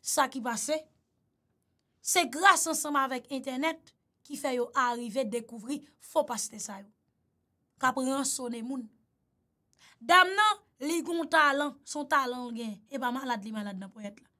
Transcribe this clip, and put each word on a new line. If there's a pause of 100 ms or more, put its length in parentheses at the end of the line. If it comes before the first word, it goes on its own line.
sa
ki
pase (1300)
se (100)
gras
ansanm
avèk
entènèt (320)
ki
fè
yo (160)
arive
dekouvri (220)
fo
pastè
sa
yo (880)
k
ap
ransone
moun. (1160)
Dam
nan (200)
li
g
on
talan (100)
s
on
talan
l
genyen
e
pa
malad.
Li
malad
nan
ponyèt
la (100)